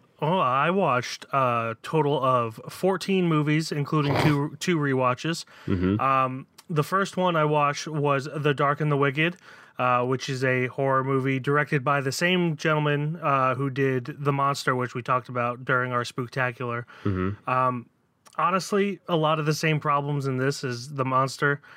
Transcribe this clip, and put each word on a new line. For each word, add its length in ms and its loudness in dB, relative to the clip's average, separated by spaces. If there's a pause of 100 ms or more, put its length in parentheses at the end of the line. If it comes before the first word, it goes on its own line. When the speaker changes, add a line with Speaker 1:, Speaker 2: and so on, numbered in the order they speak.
(220)
Speaker 1:
oh, 180 0
I 320 2
watched 600 0
a 500 0
total 400 0
of 380 2 (100)
fourteen 580 0
movies, 440 2
including 500 0
two, 340 0
Speaker 2:
<laughs> 40 -20
Speaker 1:
two 180 0
rewatches. 680 -2 (200)
Speaker 2:
Mm-hmm. 360 0
Speaker 1:
Um, 460 0 (220)
the 140 0
first 320 -2
one 220 2
I 80 4
watched 420 0
was 480 0
The 180 2
Dark 280 2
and 100 0
the 60 2
Wicked, 400 0 (420)
uh, 240 2
which 240 -2
is 160 -4
a 240 2
horror 380 0
movie 340 0
directed 460 0
by 160 2
the 100 -2
same 460 2
gentleman, 640 0
uh, 340 2
who 140 -2
did 500 0
The 140 0
Monster, 420 0
which 180 -2
we 80 -6
talked 280 -2
about 340 -4
during 300 0
our 100 0
spooktacular. 800 -4 (220)
Speaker 2:
Mm-hmm. 440 -2
Speaker 1:
Um, 360 0 (520)
honestly, 720 0
a 80 2
lot 240 2
of 60 -4
the 80 2
same 260 0
problems 480 -2
in 100 -2
this 260 -2
as 300 -6
The 120 -2
Monster, 560 0 (160)